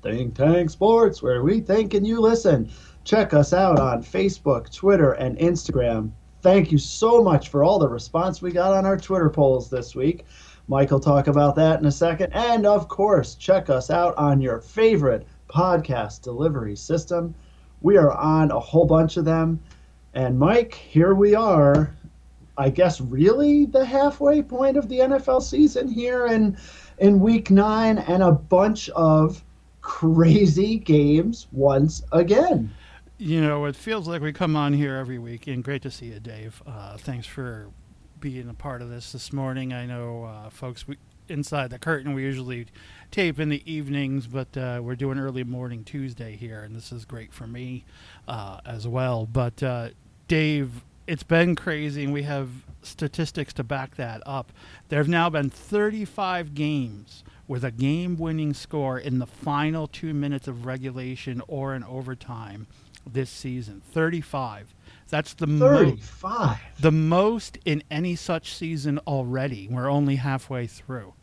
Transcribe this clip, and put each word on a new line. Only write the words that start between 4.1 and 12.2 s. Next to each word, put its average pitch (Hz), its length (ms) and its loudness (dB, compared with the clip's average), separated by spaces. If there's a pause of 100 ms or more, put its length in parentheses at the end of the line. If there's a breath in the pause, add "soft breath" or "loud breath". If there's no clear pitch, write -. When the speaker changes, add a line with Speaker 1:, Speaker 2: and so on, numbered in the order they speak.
Speaker 1:
Twitter, 170 380 4
and 127 260 -4
Instagram. 120 720 0 (320)
Thank 185 300 6
you 147 60 6
so 226 440 4
much 170 260 2
for 143 140 2
all 185 160 4
the 156 80 4
response 165 560 -4
we 180 80 -4
got 180 240 2
on 190 100 2
our 196 120 2
Twitter 185 340 0
polls 135 400 2
this 123 240 -8
week. 160 300 -2 (420 soft breath)
Mike 139 240 2
will 139 80 2
talk 143 300 2
about 147 260 4
that 160 240 4
in 151 80 0
a 143 60 4
second. 170 400 0